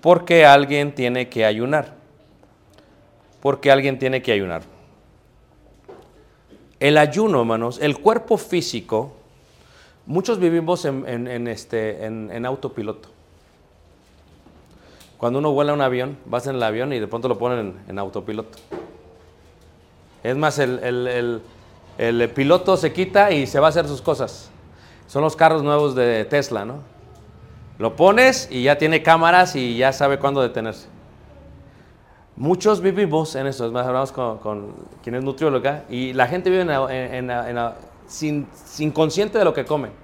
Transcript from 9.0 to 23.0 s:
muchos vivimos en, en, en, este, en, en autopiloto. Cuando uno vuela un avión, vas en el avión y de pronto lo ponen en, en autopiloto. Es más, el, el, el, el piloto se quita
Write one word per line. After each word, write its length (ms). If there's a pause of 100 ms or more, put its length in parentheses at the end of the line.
muchos 320
vivimos 460
en, 240
en, 180
en, 220
este, 580
en, 260
en 140
autopiloto. 640 (2000)
Cuando 220
uno 120
vuela 200
un 80
avión, 440
vas 220
en 80
el 80
avión 300
y 80
de 80
pronto 180
lo 100
ponen 220
en, 300
en 100
autopiloto. 600 (1600)
Es 140
más, 240
el, 180
el, 300
el, 340 (560)
el 320
piloto 460
se 160
quita 400